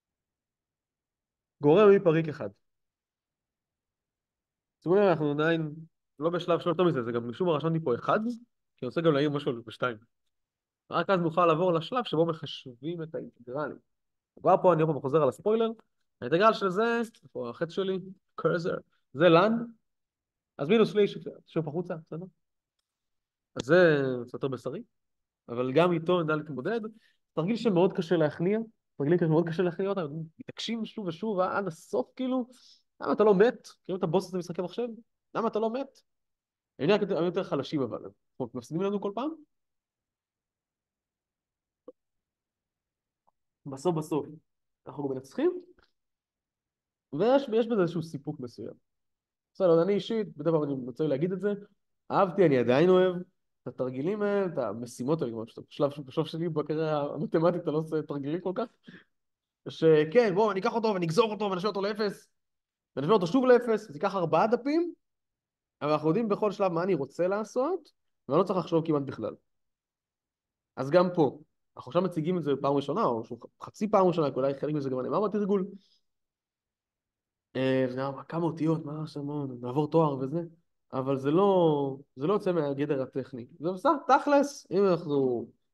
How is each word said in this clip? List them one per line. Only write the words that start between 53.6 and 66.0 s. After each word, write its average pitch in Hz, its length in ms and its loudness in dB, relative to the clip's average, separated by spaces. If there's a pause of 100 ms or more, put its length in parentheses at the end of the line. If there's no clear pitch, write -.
את - 60 -14
התרגילים 131 540 -4
האלה, 202 240 0
את 160 120 -6
המשימות 120 640 -4
האלה, 120 100 -4
כלומר, 113 140 -8
שאתה - 160 -20
בשלב, 143 300 -2 (140)
בשלב 151 200 -4
שלי 165 240 -6
בקריירה 151 640 -2
המתמטית, 170 480 0
אתה 151 100 -4
לא 147 60 0
עושה 160 240 -4
תרגילים 147 400 -6
כל 185 140 -6
כך, 240 120 -4 (1000)
שכן, 160 640 4
בוא, 214 160 2
אני 190 80 -4
אקח 214 140 -2
אותו, 220 140 -2
ואני 185 180 -2
אגזור 214 260 2
אותו, 208 140 -4
ואני 185 120 -2
אשווה 196 120 -4
אותו 196 120 -4
לאפס, 208 480 -4 (640)
ואני 131 100 -4
אשווה 202 100 6
אותו 180 120 2
שוב 254 180 2
לאפס, 240 420 4
זה 139 60 -18
ייקח 190 220 -4
ארבעה 170 320 2
דפים, 285 460 0 (880)
אבל 147 100 0
אנחנו 151 160 2